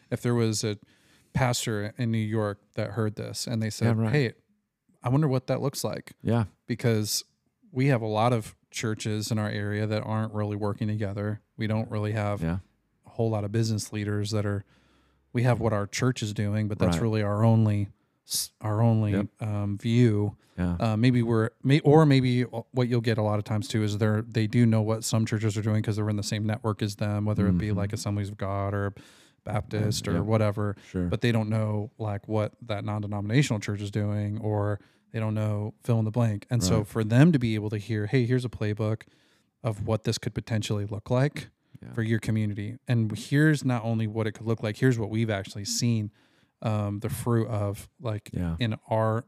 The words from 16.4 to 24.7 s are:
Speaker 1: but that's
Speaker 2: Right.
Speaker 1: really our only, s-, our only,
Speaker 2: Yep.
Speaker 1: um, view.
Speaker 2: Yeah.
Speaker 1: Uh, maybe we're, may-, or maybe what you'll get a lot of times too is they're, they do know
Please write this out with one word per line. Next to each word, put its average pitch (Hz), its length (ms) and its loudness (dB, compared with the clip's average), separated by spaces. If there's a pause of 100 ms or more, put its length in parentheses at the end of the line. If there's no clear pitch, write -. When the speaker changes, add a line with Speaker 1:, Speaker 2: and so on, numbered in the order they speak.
Speaker 1:
but 98 100 -6
that's 87 180 2
Speaker 2:
Right. 80 60 0
Speaker 1:
really 110 200 2
our 104 220 2
only, 107 440 6 (380)
s-, - 240 -4 (100)
our 107 220 -2
only, 110 300 4
Speaker 2:
Yep. 101 140 0 (140)
Speaker 1:
um, 104 380 -4
view. 113 580 4 (220)
Speaker 2:
Yeah. 90 220 0
Speaker 1:
Uh, 110 160 2
maybe 123 260 4
we're, 113 280 2 (120)
may-, 139 180 4
or 151 260 8
maybe 127 360 4
what 117 460 -2
you'll 120 120 2
get 113 180 2
a 110 40 2
lot 104 160 2
of 104 60 -4
times 107 240 -2
too 110 160 0
is 104 140 -2
they're, 107 240 2
they 113 240 -2
do 120 200 4
know 110 160 4